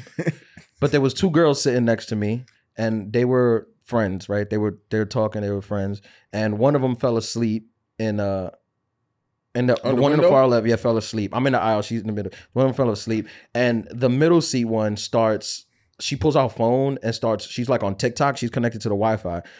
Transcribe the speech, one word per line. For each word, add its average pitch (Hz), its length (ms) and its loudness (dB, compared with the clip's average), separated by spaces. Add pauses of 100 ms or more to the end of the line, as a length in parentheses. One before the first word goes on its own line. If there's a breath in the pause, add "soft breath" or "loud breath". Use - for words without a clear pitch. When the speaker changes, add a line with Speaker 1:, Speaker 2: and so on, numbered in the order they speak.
(180)
Speaker 1:
<laughs> - 600 -8
Speaker 2:
But 143 120 2
there 143 100 4
was 131 120 2
two 190 160 0
girls 151 320 4
sitting 123 240 2
next 113 220 0
to 113 80 -6
me, 107 280 -2 (340)
and 110 360 -4
they 120 120 2
were 123 420 2 (180)
friends, 98 440 -2
right? 101 200 -2
They 107 80 -2
were, 104 200 -2 (120)
they 110 100 -2
were 107 60 0
talking, 107 360 -2
they 101 100 -2
were 98 100 -4
friends. 101 400 -6 (320 soft breath)
And 107 260 -2
one 139 160 4
of 135 60 0
them 127 140 0
fell 120 220 0
asleep 110 520 -4 (300)
in, 110 200 -2
uh, 98 300 -4 (1040)
in 123 140 0
the, 123 80 4 (100)
Speaker 1:
On 131 60 0
Speaker 2:
the 131 60 0
Speaker 1:
the 123 40 2
Speaker 2:
one 143 120 4
in 151 40 4
the 143 60 4
Speaker 1:
window? 131 120 6
Speaker 2:
far 131 120 6
left, 117 180 2
yeah, 117 120 2
fell 113 200 0
asleep. 104 380 -4
I'm 127 100 0
in 135 80 2
the 123 60 0
aisle, 107 220 0
she's 113 200 -6
in 101 60 -8
the 107 60 -4
middle. 101 180 -8 (220 loud breath)
One 127 120 2
of 131 40 2
them 123 60 -4 (100)
fell 117 60 0
asleep. 107 360 -4 (260 loud breath)
And 117 380 0
the 123 180 0
middle 160 320 4
seat 127 240 -2
one 107 320 0
starts, - 680 0 (340)
she - 160 -6
pulls 147 200 2
out 131 160 2
her - 60 -12
phone 131 460 2
and 113 100 -2
starts, 110 340 -2
she's, 120 220 -6
like, 123 140 0
on 95 120 -2
TikTok. 127 420 0
She's 120 120 -4
connected 113 320 -4
to 110 80 -4
the 101 60 0
Wi-Fi. 98 480 -2 (160 soft breath)